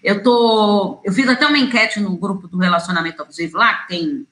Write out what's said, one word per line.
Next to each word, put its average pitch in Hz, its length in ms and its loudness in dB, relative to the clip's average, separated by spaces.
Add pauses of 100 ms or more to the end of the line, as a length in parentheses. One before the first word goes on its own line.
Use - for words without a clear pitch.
Eu 196 180 0
tô, 220 800 2
eu 202 120 -2
fiz 254 120 2
até 254 200 2
uma 294 100 2
enquete 226 420 0
no 190 200 -2
grupo 190 280 -6
do 180 120 -6
Relacionamento 170 640 -2
Abusivo 165 340 -8
lá, 220 160 4
que - 160 -8
tem 160 440 -6